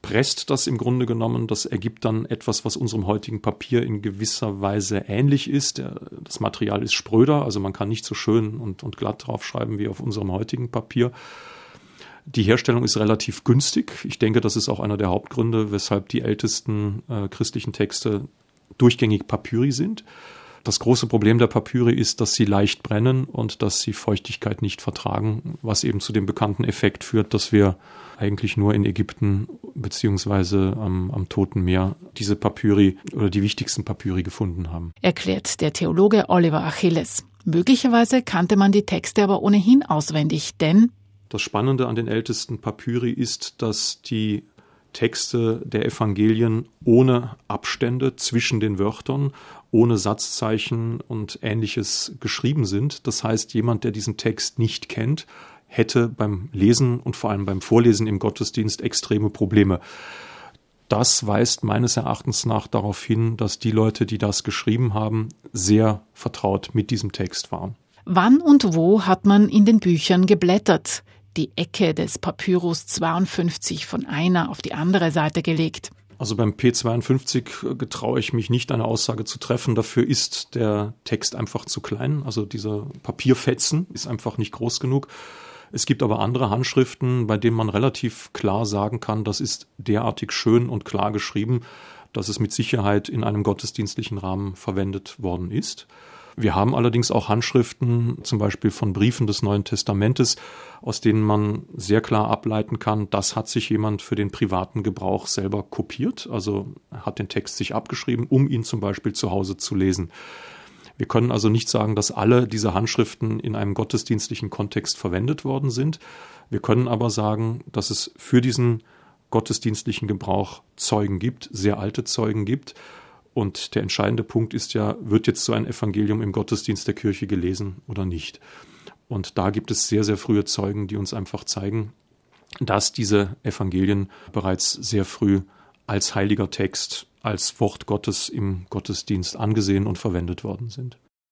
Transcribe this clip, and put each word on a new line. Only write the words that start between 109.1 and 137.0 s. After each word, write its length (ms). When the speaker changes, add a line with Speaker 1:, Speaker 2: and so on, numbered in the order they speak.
Speaker 1:
zu 200
Hause 260
zu 180
lesen. 360
Wir 100
können 240
also 180
nicht 180
sagen, 280
dass 160
alle 360
diese 260
Handschriften 680
in 140
einem 180
gottesdienstlichen 760
Kontext 480
verwendet 460
worden 280
sind. 280
Wir 120
können 260
aber 220
sagen, 600
dass 200
es 260
für 240
diesen 440
gottesdienstlichen 800
Gebrauch 540
Zeugen 420
gibt, 320
sehr 280
alte 260
Zeugen 400
gibt. 300
Und 420
der 80
entscheidende 400
Punkt 300
ist 200
ja, 260
wird 280
jetzt 180
so 80
ein 140
Evangelium 540
im 120
Gottesdienst 540
der 80
Kirche 320
gelesen 500
oder 160
nicht? 380
Und 300
da 140
gibt 200
es 160
sehr, 160
sehr 140
frühe 260
Zeugen, 440
die 100
uns 160
einfach 320
zeigen, 480
dass 320
diese 520
Evangelien 640
bereits 400
sehr 320
früh 360
als 280
heiliger 340
Text, 560